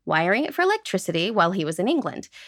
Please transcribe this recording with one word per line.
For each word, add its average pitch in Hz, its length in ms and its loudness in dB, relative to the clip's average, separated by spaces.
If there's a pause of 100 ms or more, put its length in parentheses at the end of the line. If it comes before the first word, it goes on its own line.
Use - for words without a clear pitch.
wiring 170 380 2
it 311 100 -4
for 349 100 0
electricity 208 680 0
while 185 220 4
he 185 100 -2
was 160 160 -4
in 185 80 2
England. 254 400 -2 (200)